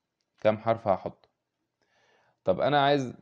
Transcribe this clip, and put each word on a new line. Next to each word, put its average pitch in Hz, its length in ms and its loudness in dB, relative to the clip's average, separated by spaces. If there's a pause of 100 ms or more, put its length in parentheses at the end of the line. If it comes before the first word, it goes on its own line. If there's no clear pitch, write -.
(420)
كام 110 160 2
حرف 113 300 -2
هحطه. - 420 -2 (1120)
طب 92 180 0
انا 143 200 2
عايز 139 400 0